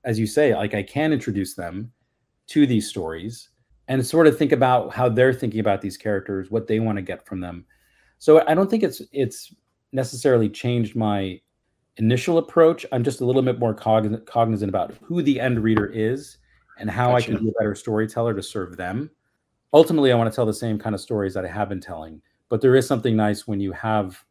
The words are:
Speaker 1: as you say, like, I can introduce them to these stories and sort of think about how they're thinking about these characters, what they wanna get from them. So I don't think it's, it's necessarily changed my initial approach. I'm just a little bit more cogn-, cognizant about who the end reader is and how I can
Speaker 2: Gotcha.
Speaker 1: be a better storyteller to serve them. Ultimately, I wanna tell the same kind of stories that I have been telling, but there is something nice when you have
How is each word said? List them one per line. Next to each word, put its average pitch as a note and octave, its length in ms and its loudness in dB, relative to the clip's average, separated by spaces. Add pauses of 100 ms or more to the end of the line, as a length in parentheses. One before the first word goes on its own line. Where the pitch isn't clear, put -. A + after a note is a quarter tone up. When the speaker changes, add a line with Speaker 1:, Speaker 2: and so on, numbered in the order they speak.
Speaker 1:
as A2+ 160 -2
you A2 80 0
say, C#3 260 2
like, G2+ 200 -4
I G2+ 100 -2
can D3+ 300 -2
introduce G2 420 -4
them F2+ 360 -10 (560)
to D3 200 2
these A2 200 0
stories F2 600 -10 (380)
and C3 180 -2
sort D#3+ 220 6
of D3+ 100 6
think C#3+ 140 2
about B2+ 420 2
how B2+ 160 2
they're B2+ 240 4
thinking A2 280 -4
about G2+ 200 0
these F#2+ 160 -8
characters, G2 540 -6
what F#2+ 160 -4
they A2 120 0
wanna G#2 220 -2
get F2+ 240 -12
from F#2+ 140 -10
them. F2 260 -12 (540)
So D#3 280 8
I D#3 60 4
don't F#3+ 160 2
think A3 140 0
it's, - 180 -4 (100)
it's - 440 -6 (380)
necessarily B2 560 2
changed A#2+ 460 -4
my G2+ 440 -2 (580)
initial B2 400 2
approach. E3 540 4
I'm B2 120 -2
just C3 180 -4
a B2+ 40 -2
little C3 160 2
bit B2 160 0
more A#2 160 0
cogn-, A2 520 0
cognizant A2 440 0
about F#2 320 -4
who E3+ 220 -4
the C3+ 160 0
end A#2+ 240 -2
reader G#2+ 240 2
is A2+ 500 -4 (400)
and G#2+ 120 -8
how B2 260 2
I A#2+ 60 4
can - 140 -4
Speaker 2:
Gotcha. A2 80 -4
Speaker 1:
be A2 60 0
a - 40 -6
better G#2 200 -2
storyteller A2 600 -4
to F#2+ 100 -6
serve F2 340 -10
them. G2+ 320 -8 (640)
Ultimately, D3+ 380 6
I A#2+ 40 4
wanna A2+ 160 2
tell A#2+ 140 0
the G#2+ 80 -2
same A2 240 -6
kind G#2+ 160 -6
of F#2 80 -6
stories G2+ 320 -4
that F#2 120 -6
I E2+ 40 -8
have G2 200 -6
been F#2+ 120 -8
telling, D#2+ 400 -16 (280)
but A2+ 120 -2
there C3 140 6
is B2+ 120 4
something A#2 280 0
nice G#2 320 0
when G2+ 120 -4
you F#2+ 120 -4
have G#2 600 -4